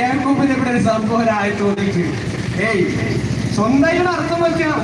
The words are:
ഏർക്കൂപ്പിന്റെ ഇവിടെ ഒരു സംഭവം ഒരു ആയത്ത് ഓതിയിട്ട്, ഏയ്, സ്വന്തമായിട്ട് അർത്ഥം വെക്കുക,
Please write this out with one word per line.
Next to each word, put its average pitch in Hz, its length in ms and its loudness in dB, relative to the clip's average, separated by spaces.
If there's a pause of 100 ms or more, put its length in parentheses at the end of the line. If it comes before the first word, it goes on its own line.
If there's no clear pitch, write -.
ഏർക്കൂപ്പിന്റെ 277 520 0
ഇവിടെ 240 180 -2
ഒരു 220 140 2
സംഭവം 220 340 0
ഒരു 226 160 2
ആയത്ത് 202 300 -2
ഓതിയിട്ട്, 196 340 0 (640)
ഏയ്, 196 180 2 (720)
സ്വന്തമായിട്ട് 320 600 2
അർത്ഥം 330 300 -2
വെക്കുക, 330 240 0 (140)